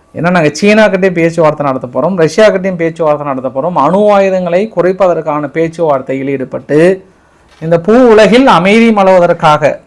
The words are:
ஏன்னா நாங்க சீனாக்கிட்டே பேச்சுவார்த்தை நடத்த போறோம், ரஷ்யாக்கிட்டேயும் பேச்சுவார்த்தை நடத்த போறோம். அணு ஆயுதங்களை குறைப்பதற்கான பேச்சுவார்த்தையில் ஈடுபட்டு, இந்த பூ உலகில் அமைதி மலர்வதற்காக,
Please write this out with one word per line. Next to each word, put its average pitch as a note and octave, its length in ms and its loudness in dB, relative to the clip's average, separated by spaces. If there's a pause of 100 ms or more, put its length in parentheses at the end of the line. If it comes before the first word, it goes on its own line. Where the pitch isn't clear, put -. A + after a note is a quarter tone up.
(140)
ஏன்னா D#3 160 -4
நாங்க D#3+ 300 0
சீனாக்கிட்டே G3+ 520 2
பேச்சுவார்த்தை E3 540 0
நடத்த C3 260 -6
போறோம், D#3+ 360 -2
ரஷ்யாக்கிட்டேயும் F#3+ 480 0
பேச்சுவார்த்தை D#3+ 500 -4
நடத்த C3 340 -6
போறோம். E3 140 -4
அணு F3+ 380 2
ஆயுதங்களை F#3+ 640 0
குறைப்பதற்கான E3 720 -2
பேச்சுவார்த்தையில் D3 800 -4
ஈடுபட்டு, C#3+ 760 -2 (560)
இந்த E3 200 -2
பூ G#3+ 120 0
உலகில் A3+ 540 4
அமைதி G#3+ 460 2
மலர்வதற்காக, E3+ 960 2